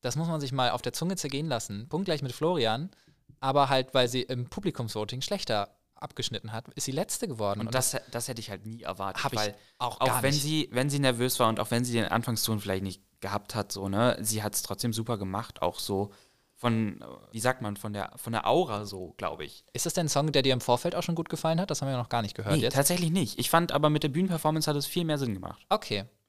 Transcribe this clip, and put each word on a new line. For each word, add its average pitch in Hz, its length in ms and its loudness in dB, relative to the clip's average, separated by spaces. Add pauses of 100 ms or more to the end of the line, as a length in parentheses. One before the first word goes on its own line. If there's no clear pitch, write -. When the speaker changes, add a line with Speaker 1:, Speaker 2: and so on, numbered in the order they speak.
Speaker 1:
Das 123 160 -2
muss 165 120 0
man 160 120 0
sich 131 120 -4
mal 127 180 4
auf - 120 -2
der 123 100 -2
Zunge 175 240 -2
zergehen 147 320 -4
lassen. 110 400 -4
Punktgleich 165 340 -2
mit 127 100 -4
Florian. 151 580 0 (500)
Aber 139 280 4
halt, 131 260 2
weil 127 140 6
sie 123 140 0
im 123 260 -4
Publikumsvoting 123 720 -4
schlechter 113 480 -2 (240)
abgeschnitten - 580 -6
hat, 113 220 -10
ist - 100 -6
sie 135 80 -4
Letzte 165 340 -4
geworden. 107 340 -2
Speaker 2:
Und 113 80 -2
Speaker 1:
Und 117 60 -4
Speaker 2:
das, 127 220 2 (140)
das 120 180 -4
hätte 117 120 -8
ich 113 100 -10
halt 98 160 -10
nie 113 160 -10
erwartet, 95 420 -4
Speaker 1:
hab - 80 0
ich 113 60 -2
Speaker 2:
weil 104 160 0 (240)
Speaker 1:
auch 123 220 -4
Speaker 2:
auch 131 60 4
Speaker 1:
gar 117 160 4
Speaker 2:
wenn 135 120 4
Speaker 1:
nicht. 147 80 2
Speaker 2:
sie, 151 300 0
wenn 131 180 2
sie 143 80 0
nervös 127 420 4
war 117 80 6
und 113 120 2
auch 113 100 -2
wenn 120 140 4
sie 123 100 -2
den 113 120 4
Anfangston 113 540 2
vielleicht 95 220 -2
nicht 95 180 -6 (200)
gehabt 101 340 -6
hat, 107 180 -2
so, 98 160 -4
ne, 113 320 4
sie 107 220 -2
hat's 104 200 -2
trotzdem 113 300 -2
super 113 240 -2
gemacht, 98 460 -4
auch 85 160 0
so 101 320 0 (460)
von, 113 460 0 (300)
wie 113 80 -8
sagt 127 220 2
man, 104 140 -4
von 104 180 -8
der, 101 220 -4
von - 160 -8
der 113 140 0
Aura 117 380 2
so, 95 320 -10
glaub 78 240 -4
ich. - 320 -12
Speaker 1:
Ist - 140 -4
das 165 80 -2
denn 170 120 0
ein - 40 0
Song, 151 220 2
der 139 100 6
dir 131 100 4
im 123 80 2
Vorfeld 120 340 2
auch 175 80 -2
schon 175 120 -2
gut 165 160 -4
gefallen 165 300 0
hat? 196 100 -2
Das - 100 -2
haben 135 80 -4
wir 135 80 -2
noch 120 140 -4
gar 117 120 0
nicht 104 120 -4
gehört 104 220 0
Speaker 2:
Nee, - 60 4
Speaker 1:
jetzt. 120 120 2
Speaker 2:
tatsächlich 170 360 4
nicht. 170 280 0
Ich 131 100 0
fand 165 240 4
aber 151 160 4
mit 151 140 4
der 156 60 0
Bühnenperformance 160 600 2
hat 147 80 2
es 143 100 -2
viel 175 180 -2
mehr 151 140 0
Sinn 123 160 0
gemacht. 87 360 -10
Speaker 1:
Okay. 107 340 -2 (240)